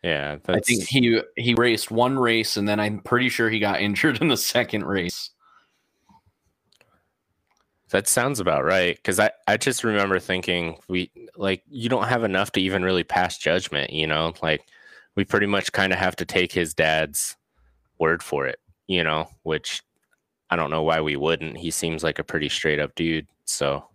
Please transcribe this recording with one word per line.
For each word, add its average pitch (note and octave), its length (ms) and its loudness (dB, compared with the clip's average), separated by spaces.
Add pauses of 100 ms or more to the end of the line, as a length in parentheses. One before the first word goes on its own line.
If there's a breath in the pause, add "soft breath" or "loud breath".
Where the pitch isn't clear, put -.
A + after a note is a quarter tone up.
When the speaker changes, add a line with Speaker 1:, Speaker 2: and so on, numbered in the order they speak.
Speaker 1:
Yeah, D2 300 -2
Speaker 2:
I - 20 -8
think - 80 -16 (360)
Speaker 1:
that's F2+ 100 -6
Speaker 2:
he, A#2+ 320 4 (160)
he A#2+ 160 2
raced A#2 380 2
one B2 260 2
race, A#2 400 0
and G2+ 100 -2
then G#2 120 0
I'm G#2 220 -2
pretty B2+ 280 2
sure A#2 200 0
he A2 100 0
got G2+ 220 0
<laughs> - 0 -
injured G#2+ 400 0
in E3 80 0
the B2 80 2
second A2 480 -2
race. F2+ 440 -4 (2500 soft breath)
Speaker 1:
That G2+ 180 0
sounds B2+ 320 2
about D#2+ 240 2
right, F2 400 2
'cause F#2+ 160 0
I, G#2+ 120 6 (160)
I G#2 100 4
just B2 260 0
remember G2+ 340 2
thinking, F2 600 -2 (100)
we, F2+ 240 -4 (240)
like, F#2+ 340 -2
you A#2+ 200 -6
don't A#2 180 0
have B2 160 0
enough G2 300 0
to G2 80 2
even F#2 220 0
really F#2 200 2
pass - 340 0
judgment, D2+ 540 -2
you D#2 160 -2
know? D#2+ 340 0
Like, D#2 220 0 (520 loud breath)
we G2 100 -2
pretty G2+ 200 0
much G2+ 280 -2
kinda F#2+ 240 2
have F#2 180 0
to F2 100 -6
take F2+ 280 0
his E2+ 200 -2
dad's D#2 640 0 (640)
word E2 240 2
for C#2 240 -4
it, - 120 -6 (280)
you F2+ 160 2
know, D#2+ 240 0 (160)
which D#2 400 -4 (680)
I F2 60 2
don't D#2 160 -2
know D#2+ 120 0
why D#2+ 180 2
we D2 160 -2
wouldn't. D#2 400 -2
He E2+ 120 -8
seems D#2+ 320 -4
like D#2 160 -2
a D#2 60 -6
pretty D2+ 240 -4
straight D2+ 320 0
up D2 160 -4
dude, D#2+ 320 -2 (160)
so. C#2 520 -4